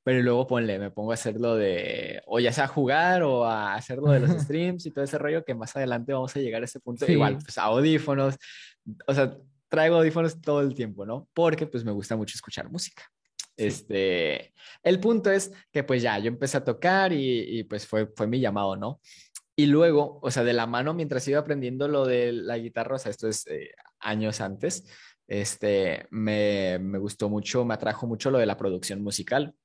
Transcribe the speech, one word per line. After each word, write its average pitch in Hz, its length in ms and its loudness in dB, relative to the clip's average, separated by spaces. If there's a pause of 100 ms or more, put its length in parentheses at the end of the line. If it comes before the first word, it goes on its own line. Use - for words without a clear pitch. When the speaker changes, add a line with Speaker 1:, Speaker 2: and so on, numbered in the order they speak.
Speaker 1:
pero 127 220 4
luego, 123 240 4
ponle, 113 320 0
me 101 100 -6
pongo 107 220 -6
a - 20 0
hacerlo 113 420 -2
de, 95 680 -2
o 117 140 0
ya 120 120 4
sea 139 120 0
a 135 40 2
jugar, 156 540 2
o 127 240 2
a 107 300 0
hacerlo 131 360 -2
de 139 100 8
los 139 80 4
Speaker 2:
<laughs> 165 120 2
Speaker 1:
streams 170 460 -2
y 147 40 -8
todo 139 140 -2
ese 143 140 -4
rollo, 156 260 -2
que 131 80 -6
más 113 220 -10
adelante 123 380 -2
vamos 131 220 -4
a 143 40 -2
llegar 117 240 -2
a - 20 -4
ese 127 140 -14
punto. 120 260 -6
Speaker 2:
Sí. 175 60 4
Speaker 1:
Igual, 117 260 4
pues, - 220 -10
audífonos, 139 760 2 (680)
o 139 80 2
sea, 135 240 2 (320)
traigo 165 280 4
audífonos 160 440 2
todo 147 200 0
el 139 120 0
tiempo, 104 320 -6
¿no? 123 300 -10
Porque, 160 320 2
pues, 120 180 -6
me 107 60 -2
gusta 104 240 -4
mucho 107 200 -6
escuchar - 360 -12
música. - 320 -10 (520)
Speaker 2:
Sí. 107 120 -2
Speaker 1:
Este, 90 880 -2 (280)
el 185 180 4
punto 208 300 2
es 196 220 0 (200)
que, 139 120 -2
pues, 131 180 2
ya, 113 160 0
yo 107 120 0
empecé 135 280 -2
a 131 60 0
tocar 185 500 2
y, 120 460 -2
y, 104 40 -6
pues, 104 220 -8
fue, 107 220 0
fue - 180 -4
mi 120 140 0
llamado, 101 360 0
¿no? 107 260 -8 (540)
Y 147 120 6
luego, 151 560 6
o 123 80 -2
sea, 123 120 0
de 120 100 4
la 117 120 2
mano, 127 300 -2
mientras 143 320 -4
iba 143 120 2
aprendiendo 139 480 -2
lo 139 200 2
de 120 240 2
la 117 260 -4
guitarra, 117 380 -4
o 131 40 -6
sea, 110 120 -6
esto 110 160 -6
es, - 200 -4
eh, 73 220 -8 (300)
años 107 420 -2
antes, 104 440 -6 (420)
este, 101 840 -2
me, 104 680 0
me 95 200 -4
gustó 104 300 -4
mucho, 107 360 -2
me 113 80 -2
atrajo 107 340 -4
mucho 117 240 -2
lo 135 60 4
de 117 80 6
la 98 120 0
producción 98 440 -4
musical 120 520 -4 (120)